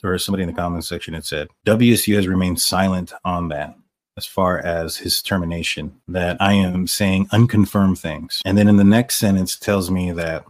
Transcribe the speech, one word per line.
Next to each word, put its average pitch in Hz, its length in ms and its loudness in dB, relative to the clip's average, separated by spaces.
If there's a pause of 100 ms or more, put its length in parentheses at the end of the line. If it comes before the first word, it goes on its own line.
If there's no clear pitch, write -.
or 92 120 0
somebody 95 280 -2
in 85 40 -4
the 85 60 -8
comments 87 340 -4
section 85 240 -10
had 78 120 -10
said, 73 240 -6 (160)
"W 117 280 4
S 110 140 2
U 104 80 2
has 98 140 2
remained 92 320 0
silent 92 520 -2 (120)
on 87 240 -4
that 73 280 -8 (400)
as - 100 -12
far 90 340 -2
as 82 360 -4
his - 240 -4
termination, 82 840 -6
that 87 340 -4
I 98 120 4
am 92 340 2
saying 95 460 0
unconfirmed 104 640 4
things." 78 460 -8
And 95 120 0
then 104 120 6
in 104 80 8
the 101 80 6
next 113 340 4
sentence 95 400 0
tells 98 320 -2
me 90 220 -2
that, 82 380 -6